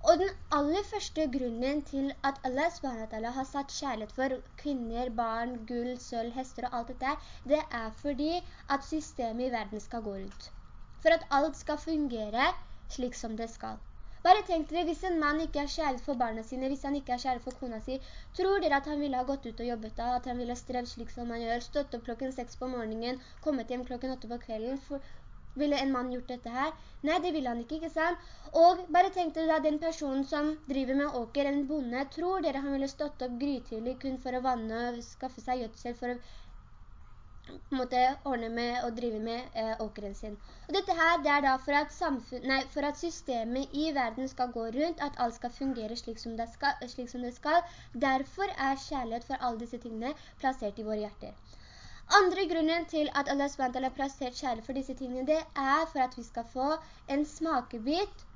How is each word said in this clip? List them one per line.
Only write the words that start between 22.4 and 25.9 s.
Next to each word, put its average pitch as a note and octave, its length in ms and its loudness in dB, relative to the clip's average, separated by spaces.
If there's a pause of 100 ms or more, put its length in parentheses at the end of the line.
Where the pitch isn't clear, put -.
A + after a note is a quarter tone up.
på B3+ 140 -4
morgenen, A#3 480 -2 (240)
kommet C4 260 0
hjem B3 160 -2
klokken B3+ 300 -4
åtte A3 160 -10
på A#3+ 100 -6
kvelden, A#3 460 -4
for, C#4+ 160 -6 (500)
ville C#4+ 240 2
en C4+ 160 2